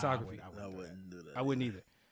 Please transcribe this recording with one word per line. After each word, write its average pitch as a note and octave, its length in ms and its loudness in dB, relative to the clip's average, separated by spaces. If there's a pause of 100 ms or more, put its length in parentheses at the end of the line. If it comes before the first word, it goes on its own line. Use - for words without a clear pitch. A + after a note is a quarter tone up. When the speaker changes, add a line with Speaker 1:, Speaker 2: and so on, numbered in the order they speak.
(160)
Speaker 1:
discography? A2 100 2
Speaker 2:
wouldn't, G2 180 -8
I F#2 40 -10
wouldn't G2+ 140 -8
Speaker 3:
I - 0 -
Speaker 2:
do G2 80 -6
that. F#2+ 80 -6
Speaker 3:
wouldn't F#2 320 -8
do F2 120 -8
that. D#2 140 -10
Speaker 1:
I B2+ 60 2
wouldn't C3 240 6
either. G2 160 -2 (300)